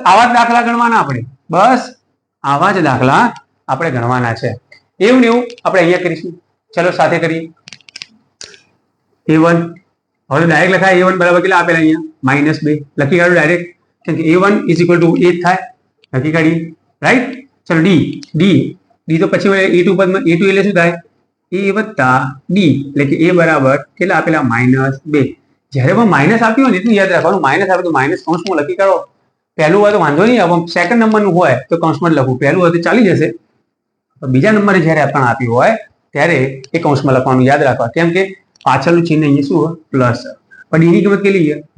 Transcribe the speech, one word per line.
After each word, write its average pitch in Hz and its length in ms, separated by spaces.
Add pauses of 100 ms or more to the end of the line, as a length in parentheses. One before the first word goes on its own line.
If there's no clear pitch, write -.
આવા 220 180
જ 233 120
દાખલા 233 280
ગણવાના 233 360
આપણે, 131 200 (320)
બસ 254 320 (640)
આવા 170 240
જ 180 140
દાખલા 135 340 (480)
આપણે 165 240
ગણવાના 120 460
છે. 123 80 (580)
એવું 254 140
ને 233 100
એવું 247 120 (220)
આપણે 180 160
અહીંયા 175 240
કરીશું. 165 300 (380)
ચલો 180 260
સાથે 170 240
કરીએ. 165 200 (1900)
એ - 100
વન, 170 140 (720)
હવે 151 160
ડાયરેક્ટ 165 300
લખાય. 180 260
એ - 60
વન 185 120
બરાબર 175 240
કેટલા 185 200
આપેલા 165 180
અહીંયા? 160 240 (220)
માઇનસ 147 380
બે. 147 60 (280)
લખી 147 200
કાઢો 175 160
ડાયરેક્ટ, 170 320 (380)
કેમ 160 140
કે 160 120
એ 170 120
વન 202 120 (160)
is 165 120
equal 175 200
to 165 60 (160)
એ 175 60
જ 175 120
થાય. 185 160 (540)
લખી 139 220
કાઢીએ, 165 220 (480)
રાઈટ? 247 220 (400)
ચલો 160 160
ડી, 170 180 (380)
ડી, 170 200 (480)
ડી 160 140
તો 165 120
પછી 196 180
વળે 196 120 (140)
એ 175 60
ટુ 185 160
પદમાં, 190 320
એ - 60
ટુ 196 120
એટલે 190 180
શું 196 120
થાય? 170 160 (640)
એ - 20 (160)
વત્તા 131 380 (380)
ડી, 170 200 (160)
એટલે 143 220
કે 160 40 (120)
એ - 20 (100)
બરાબર 147 380 (220)
કેટલા 175 220
આપેલા? 156 220 (100)
માઇનસ 131 440 (160)
બે. 147 80 (520)
જ્યારે 135 260
પણ 226 160
માઇનસ 180 320
આપ્યું 226 180
હોય 233 80
ને 185 80
એટલું 220 180
યાદ 190 160
રાખવાનું. 165 320
માઇનસ 185 280
આપે 180 120
તો 160 120
માઇનસ 139 280
કૌંસમાં 165 360
લખી 175 180
કાઢો. 190 160 (600)
પહેલું 165 260
હોય 208 120
તો 190 100
વાંધો 151 260
નહીં, 226 160
હવે 170 100 (180)
સેકન્ડ 226 280
નંબરનું 208 360
હોય 143 160 (140)
તો 165 160
કૌંસમાં 151 260
જ 147 80
લખું. 127 240
પહેલું 165 200
હોય 170 120
તો 170 140
ચાલી 208 200
જશે, 151 180 (920)
પણ 135 140
બીજા 165 240
નંબરે 202 280
જ્યારે 156 200
આપણને 139 260
આપ્યું 117 280
હોય 185 140 (400)
ત્યારે 156 240 (380)
એ 170 100
કૌંસમાં 139 320
લખવાનું 127 320
યાદ 147 200
રાખવા, 117 260
કેમ 170 220
કે 190 60 (420)
પાછળનું 143 440
ચિહ્ન 156 180
અહીંયા 143 220
શું 175 140
હોય? 165 100 (180)
પ્લસ. 123 300 (480)
પણ 160 100
ડી 170 140
ની - 100
કિંમત 196 220
કેટલી 190 240
છે? 147 60 (220)